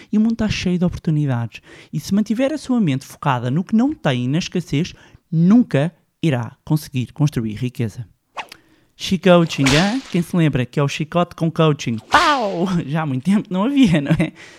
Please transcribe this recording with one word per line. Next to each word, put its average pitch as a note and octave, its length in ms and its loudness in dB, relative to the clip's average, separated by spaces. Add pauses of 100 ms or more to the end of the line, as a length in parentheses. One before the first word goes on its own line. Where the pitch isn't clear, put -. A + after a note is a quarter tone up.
(120)
e G#3 60 0
o A3 40 2
mundo A3+ 120 0
está A3 160 -2
cheio F3+ 300 -2
de F3+ 60 0
oportunidades. D3 760 -2 (320)
E D#3 60 -6
se - 160 -2
mantiver A3+ 360 0
a D#4 60 -4
sua B3 240 -2
mente C3+ 240 0
focada B2 460 -4
no E3+ 120 0
que - 120 -2
não C4 180 2
tem B2+ 300 -2
e B2 40 -4
na C#3 120 0
escassez, E3 560 -4 (360)
nunca E3+ 640 4 (300)
irá B2 420 -2
conseguir C#3 480 -2
construir A#2+ 400 -2
riqueza. A2+ 540 -6 (880)
Chicoaching, F3 680 2
hein? F#3+ 360 2 (100)
Quem F3 120 0
se - 120 -6
lembra C#3 300 2
que - 140 -6
é D3 40 2
o C#3 40 0
chicote - 480 -4
com D#3+ 160 -2
coaching? D3+ 460 0 (120)
Pau! C4 560 0 (220)
Já D#3 160 -2
há - 20 -4
muito B2+ 180 -4
tempo G3+ 280 0
não F#3 140 0
havia, B3 360 4
não C#3 120 0
é? - 200 -2 (260)